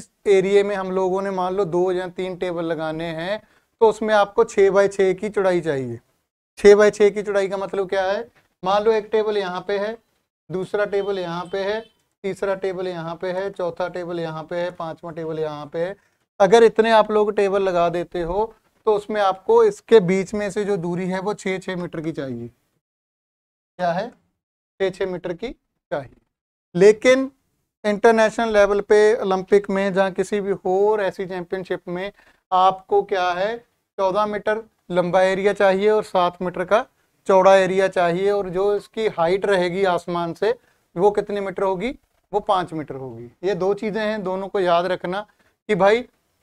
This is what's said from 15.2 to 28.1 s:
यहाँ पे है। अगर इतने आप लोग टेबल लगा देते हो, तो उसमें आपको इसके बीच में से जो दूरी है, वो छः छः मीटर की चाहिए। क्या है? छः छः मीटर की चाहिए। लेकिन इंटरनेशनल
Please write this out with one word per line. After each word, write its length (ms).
यहाँ 280
पे 120
है। 180
अगर 220
इतने 280
आप 200
लोग 260
टेबल 260
लगा 260
देते 340
हो, 320
तो 80
उसमें 260
आपको 440
इसके 360
बीच 340
में 160
से 140
जो 120
दूरी 300
है, 140
वो 140
छः 240
छः 180
मीटर 240
की 120
चाहिए। 360
क्या 1400
है? 180
छः 800
छः 160
मीटर 260
की 180
चाहिए। 240
लेकिन 560
इंटरनेशनल 680